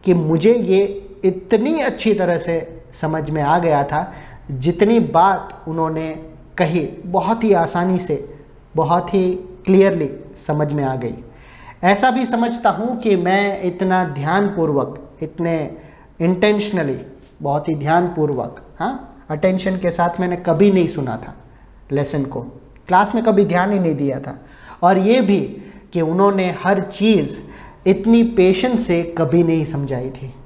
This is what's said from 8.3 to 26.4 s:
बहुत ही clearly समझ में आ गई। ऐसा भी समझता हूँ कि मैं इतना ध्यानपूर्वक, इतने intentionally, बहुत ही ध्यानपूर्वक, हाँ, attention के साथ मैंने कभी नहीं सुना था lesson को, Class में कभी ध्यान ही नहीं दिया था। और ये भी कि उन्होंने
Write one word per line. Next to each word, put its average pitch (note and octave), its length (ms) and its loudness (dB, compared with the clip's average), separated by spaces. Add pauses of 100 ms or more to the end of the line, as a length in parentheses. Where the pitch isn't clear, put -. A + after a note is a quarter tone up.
बहुत D#3+ 380 0
ही F#3 220 2
clearly F#3 760 2 (360)
समझ D3+ 260 -2
में D3 100 -2
आ C3 120 -2
गई। A#2+ 180 -6 (680)
ऐसा G3+ 280 4
भी B3 140 0
समझता A#3 440 0
हूँ A#3 280 -2
कि G#3+ 180 2
मैं G3 460 0
इतना F#3 420 0
ध्यानपूर्वक, D#3 1080 -2 (100)
इतने D#3+ 560 -4 (440)
intentionally, F#3 720 0 (460)
बहुत D3 280 -2
ही D#3+ 60 0
ध्यानपूर्वक, D3+ 880 -2 (140)
हाँ, - 500 -8
attention F#3 480 0
के F3+ 140 0
साथ E3+ 280 -2
मैंने F3+ 160 -2
कभी F3 360 4
नहीं F3+ 160 4
सुना A2 300 -6
था - 180 -14 (560)
lesson C#3 340 -2
को, B2 160 -8 (460)
Class G3+ 280 4
में A3+ 80 0
कभी G3+ 220 4
ध्यान F3+ 280 0
ही G3 60 0
नहीं E3 160 0
दिया C#3 240 -2
था। - 200 -14 (440)
और F#3 140 6
ये A3 240 4
भी G3 180 2 (540)
कि F3 80 -2
उन्होंने F#3 600 0